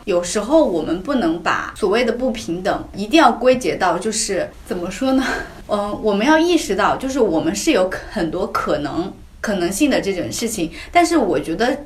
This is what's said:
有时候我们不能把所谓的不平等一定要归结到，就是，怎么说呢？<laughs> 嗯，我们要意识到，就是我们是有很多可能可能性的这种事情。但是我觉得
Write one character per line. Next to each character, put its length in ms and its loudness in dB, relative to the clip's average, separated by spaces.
有 140 2
时 200 -2
候 260 4
我 160 0
们 180 -2
不 140 -4
能 260 0
把 360 -2
所 120 0
谓 160 2
的 80 0
不 200 -2
平 280 -6
等 240 -2
一 100 -4
定 100 2
要 140 8
归 260 4
结 200 -2
到， 200 2
就 140 -2
是， 400 -4
怎 100 -6
么 140 -6
说 220 -2
呢？ 100 4
<laughs> 260 -16
嗯， 300 -2
我 100 2
们 140 2
要 100 6
意 220 4
识 160 -2
到， 220 2
就 120 -6
是 120 -2
我 200 4
们 140 0
是 160 0
有 180 4
很 180 -2
多 200 -4
可 300 0
能 340 -4
可 140 -4
能 160 -2
性 200 2
的 100 2
这 120 -2
种 180 -4
事 180 -4
情。 220 -4
但 120 6
是 120 2
我 220 2
觉 160 -4
得 320 0